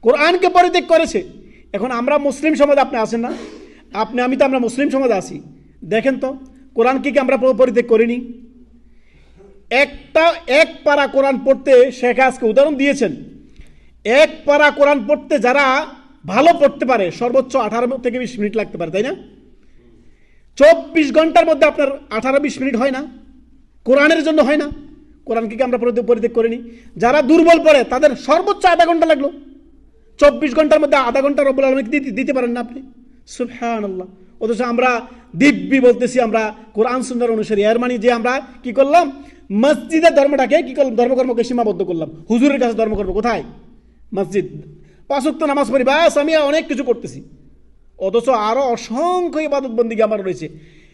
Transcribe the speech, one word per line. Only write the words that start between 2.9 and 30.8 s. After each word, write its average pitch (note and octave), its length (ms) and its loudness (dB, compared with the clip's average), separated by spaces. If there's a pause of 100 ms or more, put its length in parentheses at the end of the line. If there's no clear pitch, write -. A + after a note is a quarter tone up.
আছেন A3 220 -4
না? A#3+ 120 -6 (600)
আপনি, A3 280 -4
আমি B3+ 160 0
তো, C#4 80 2
আমরা C4+ 140 -2
মুসলিম B3 320 -4
সমাজে C4 240 -2
আছি। - 260 -8 (440)
দেখেন A3 340 -4
তো, C4+ 180 -8 (380)
কোরআনকে B3 360 0
কি A3+ 80 0
আমরা C4 180 0
প-, B3+ 220 0
পরিত্যাগ A#3+ 280 2
করিনি? A#3 460 0 (1400)
একটা, C#4+ 640 0 (120)
এক D#4 280 2 (100)
পারা C#4+ 220 2
কোরআন C4+ 380 0
পড়তে C4 480 4
শেখ B3 260 -2
আজকে C4 280 0
উদাহরণ C#4 280 2
দিয়েছেন। A#3+ 420 -2 (880)
এক C#4+ 260 4 (140)
পারা D4 260 4
কোরআন C#4+ 360 2
পড়তে D4 320 -2
যারা C4 480 0 (400)
ভালো B3+ 240 4 (100)
পড়তে C#4+ 240 0
পারে, G#3+ 260 0
সর্বোচ্চ B3+ 460 -2
আঠারো A#3+ 420 -2
থেকে B3 200 -4
বিশ B3 200 -8
মিনিট G#3 180 -4
লাগতে G3+ 220 -6
পারে, E3 120 -8
তাই F#3+ 120 -2
না? C#4+ 120 -4 (1400)
চব্বিশ D#4 560 2
ঘন্টার D#4+ 340 4
মধ্যে D#4 200 2
আপনার C#4+ 320 -2 (120)
আঠারো C4 300 -2
বিশ C#4+ 200 -6
মিনিট C4 160 -4
হয় C4 140 0
না? C4 160 -8 (800)
কোরআনের D4 400 4
জন্য D#4 180 2
হয় C#4 140 2
না? D4 140 -4 (540)
কোরআনকে A3+ 320 -6
কি B3 60 -2
আমরা B3 160 -2
পরি-, A#3+ 240 -2
পরিত্যাগ A3+ 300 -2
করিনি? A#3 380 -4 (260)
যারা C4+ 260 2
দুর্বল D#4+ 420 4
পড়ে, C#4+ 200 6
তাদের C4 320 2
সর্বোচ্চ F#4+ 500 -2
আধা E4+ 200 4
ঘন্টা E4 200 2
লাগলো। C#4 260 0 (840)
চব্বিশ C#4+ 360 2
ঘন্টার D#4 260 2